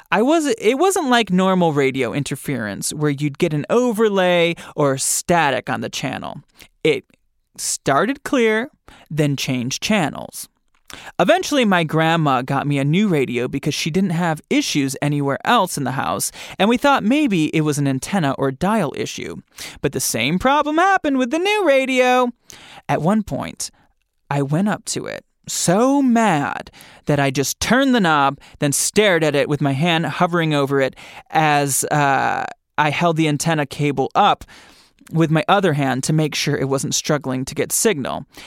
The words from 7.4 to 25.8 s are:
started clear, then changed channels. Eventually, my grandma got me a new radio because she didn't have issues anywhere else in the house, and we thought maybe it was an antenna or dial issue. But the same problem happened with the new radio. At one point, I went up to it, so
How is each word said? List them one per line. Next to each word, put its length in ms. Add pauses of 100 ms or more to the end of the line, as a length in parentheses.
started 680
clear, 440 (440)
then 240
changed 480
channels. 680 (720)
Eventually, 460
my 180
grandma 580
got 240
me 140
a 40
new 240
radio 400
because 280
she 160
didn't 180
have 400
issues 540
anywhere 420
else 320
in 60
the 80
house, 400 (260)
and 100
we 100
thought 260
maybe 520
it 60
was 160
an 100
antenna 520
or 100
dial 480
issue. 380 (460)
But 100
the 80
same 400
problem 380
happened 420
with 100
the 80
new 260
radio. 680 (580)
At 140
one 180
point, 480 (600)
I 100
went 260
up 180
to 200
it, 180 (240)
so 540